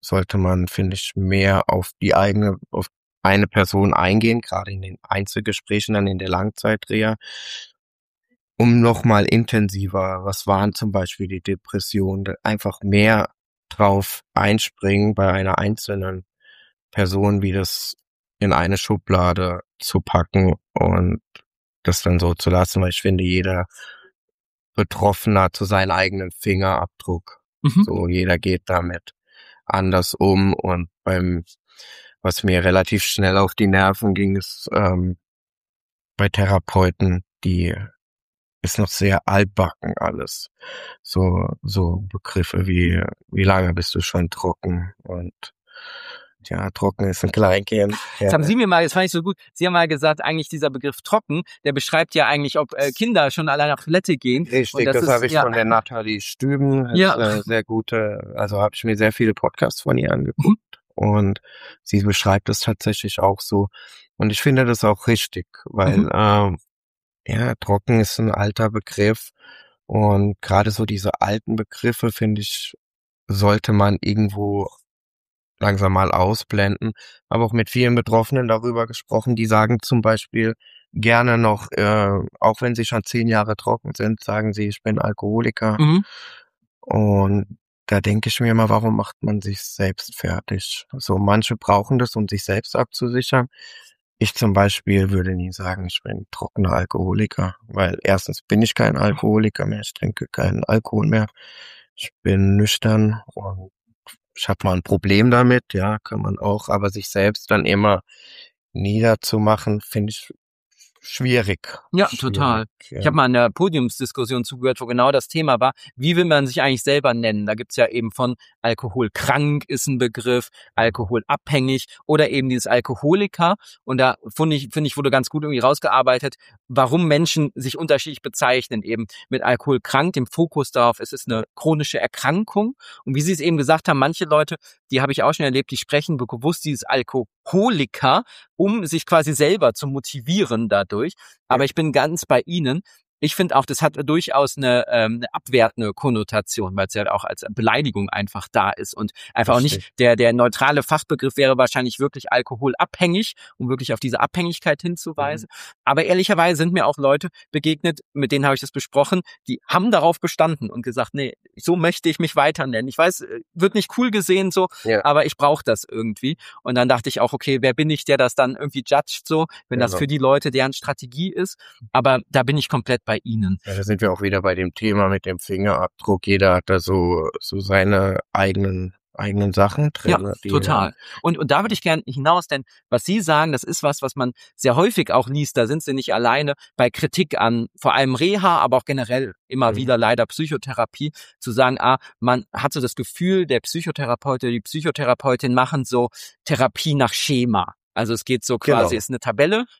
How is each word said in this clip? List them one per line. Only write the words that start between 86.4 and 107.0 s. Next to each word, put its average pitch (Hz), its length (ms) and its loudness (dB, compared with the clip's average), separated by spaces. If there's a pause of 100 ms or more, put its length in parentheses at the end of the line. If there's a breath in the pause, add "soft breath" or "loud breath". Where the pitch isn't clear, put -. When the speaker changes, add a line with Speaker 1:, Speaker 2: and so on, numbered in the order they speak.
Speaker 1:
Und 101 800 0 (280)
da 101 140 2
denke 104 280 0
ich - 120 -4
mir 117 100 2
immer, 113 180 4
warum 107 280 2
macht 107 260 -6
man 104 180 -2
sich 101 220 -8
selbst - 540 -6
fertig? - 760 -6
So, 98 260 -4
manche 101 380 2
brauchen 101 420 2
das, 120 180 -2
um 104 120 -2
sich 101 160 -6
selbst 104 320 -4
abzusichern. 123 720 0 (680 loud breath)
Ich 107 160 0
zum 110 180 2
Beispiel 98 580 2
würde 95 240 0
nie 92 180 -6
sagen, 92 340 -8
ich - 160 -6
bin 104 280 -10
trockener - 420 -2
Alkoholiker, 92 840 -2 (100)
weil 95 360 -2
erstens - 400 0
bin 107 200 2
ich 113 120 0
kein 107 220 2
Alkoholiker 107 720 2
mehr, 104 140 -4
ich - 140 -12
trinke - 360 -6
keinen - 340 0
Alkohol 107 420 0
mehr, 107 200 2 (680 loud breath)
ich - 160 -14 (120)
bin 98 340 4
nüchtern 107 640 2 (120)
und 95 360 -10 (640)
ich - 140 -6
hab - 160 -2
mal 95 100 2
ein 90 80 0
Problem 101 480 4
damit, 123 420 4
ja, 104 260 -2
kann 107 220 -8
man 101 180 -4
auch, 104 300 -2
aber 101 220 0
sich 101 180 -10